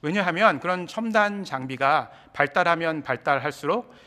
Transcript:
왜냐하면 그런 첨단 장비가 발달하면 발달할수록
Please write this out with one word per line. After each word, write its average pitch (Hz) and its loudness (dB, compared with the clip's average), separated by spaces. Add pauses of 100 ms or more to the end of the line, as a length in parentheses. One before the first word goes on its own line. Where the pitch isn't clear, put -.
왜냐하면 180 2
그런 180 -2
첨단 208 0
장비가 131 0 (220)
발달하면 165 0
발달할수록 143 -2 (120)